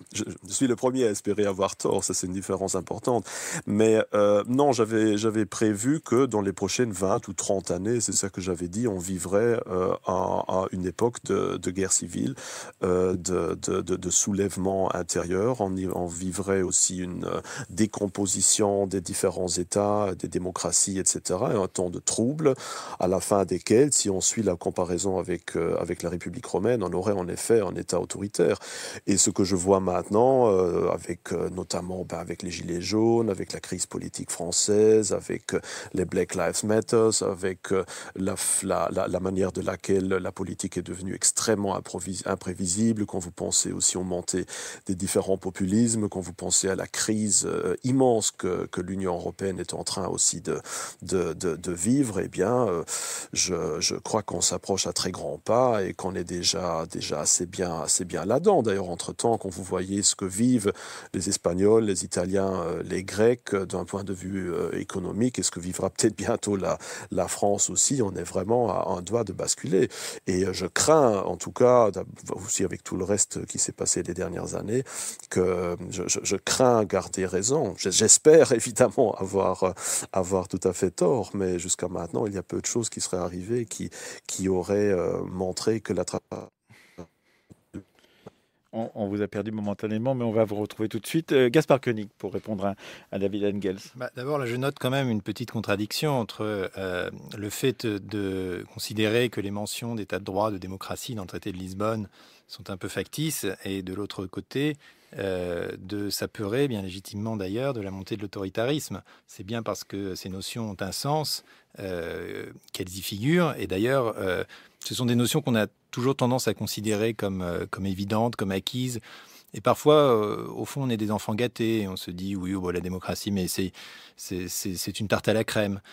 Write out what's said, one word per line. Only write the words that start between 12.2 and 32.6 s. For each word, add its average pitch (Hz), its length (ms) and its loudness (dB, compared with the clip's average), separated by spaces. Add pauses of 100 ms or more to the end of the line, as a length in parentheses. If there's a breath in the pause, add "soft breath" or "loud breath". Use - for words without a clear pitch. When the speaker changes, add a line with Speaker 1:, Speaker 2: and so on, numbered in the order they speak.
Speaker 1:
euh, 90 320 4
de, 87 480 0
de, 90 180 0
de, 92 160 -2
de 90 140 -4
soulèvement 95 840 0
intérieur. 92 680 0
On 95 160 0
y, 95 100 -2
on 90 200 -2
vivrait 92 560 -2
aussi 92 360 2
une, 90 260 -4
euh, 87 160 -4 (300 loud breath)
décomposition 101 1160 2
des 95 140 -2
différents 92 480 0
États, 101 720 0
des 95 100 -4
démocraties, 90 680 0
et 90 80 0
cetera, 117 480 0
et - 20 2
un 95 120 2
temps 90 220 -2
de 90 100 -6
trouble, 139 540 2 (440 loud breath)
à 92 80 2
la 92 140 2
fin 101 240 4
desquels, 107 500 4
si - 160 2
on 95 100 0
suit - 220 0
la 90 140 2
comparaison 90 560 -2 (100)
avec, 87 340 -6
euh, 85 220 2
avec 87 240 -4
la 87 60 -2
République 87 380 -6
romaine, 113 360 2
on 90 100 -2
aurait 92 200 2
en 92 160 -2
effet 110 320 2
un 90 160 -2
État 90 240 -2
autoritaire. 98 580 0 (480 loud breath)
Et 101 100 4
ce 92 140 4
que 101 140 2
je 92 100 2
vois 95 240 6
maintenant, 104 720 4
euh, 90 420 4
avec, 85 420 -6
euh, 87 180 0
notamment, 90 540 -6
ben, 85 140 -8
avec 87 240 -8
les 90 80 -6
Gilets 87 300 -4